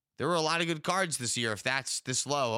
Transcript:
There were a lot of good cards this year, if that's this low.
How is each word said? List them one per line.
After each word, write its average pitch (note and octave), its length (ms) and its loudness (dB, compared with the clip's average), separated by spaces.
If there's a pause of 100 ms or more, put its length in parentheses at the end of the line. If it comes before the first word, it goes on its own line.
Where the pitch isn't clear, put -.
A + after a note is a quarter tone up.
(180)
There A#2+ 100 -2
were F3 60 2
a E3 60 4
lot D#3+ 220 2
of E3+ 40 0
good D#3+ 160 -2
cards F3 360 0
this A#2+ 180 -2
year, A#2 160 0
if G#2 100 -4
that's C3 380 -2
this - 260 -2
low. C3 320 2